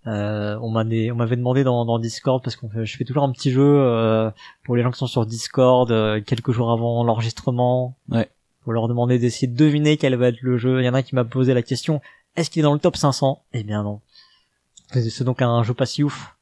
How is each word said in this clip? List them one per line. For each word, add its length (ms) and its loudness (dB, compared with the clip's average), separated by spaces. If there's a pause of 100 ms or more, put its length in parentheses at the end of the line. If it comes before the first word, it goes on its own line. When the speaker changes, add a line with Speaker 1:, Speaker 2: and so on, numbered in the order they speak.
Speaker 1:
Euh, 560 -4
on 100 -6
m'a 140 0
dé-, 260 -2
on 40 -6
m'avait 200 0
demandé 300 2
dans, 180 2
dans 160 0
Discord, 420 -2
parce 140 -6
qu'on 140 -14
fait, 160 -4
je 100 -10
fais 80 -6
toujours 220 -2
un 80 -2
petit 180 -2
jeu, 140 4
euh, 680 4 (320)
pour 140 0
les 60 2
gens 80 2
qui 60 -8
sont 100 -4
sur 180 0
Discord, 680 2
euh, 300 0
quelques 320 -4
jours 180 0
avant 320 0
l'enregistrement, 960 -2 (100)
Speaker 2:
Ouais. 220 -2 (340)
Speaker 1:
pour 80 -6
leur 160 0
demander 320 2
d'essayer 320 0
de 60 -6
deviner 400 4
quel 180 0
va 140 2
être 120 -4
le 160 0
jeu. 240 0
Il 40 0
y 40 2
en 40 0
a 100 0
qui 120 -8
m'a 100 0
posé 280 0
la 80 2
question, « 380 -4 (380)
Est-ce 120 -2
qu'il 120 -2
est 20 4
dans 100 4
le 60 0
top 160 0
cinq 160 2
cents ? » 400 -2
Eh 120 -6
bien 200 -4
non. 160 -6 (920)
C'est, 160 0
c'est 160 -6
donc 160 -2
un 220 2
jeu 100 -2
pas 120 0
si 160 -6
ouf. 400 -4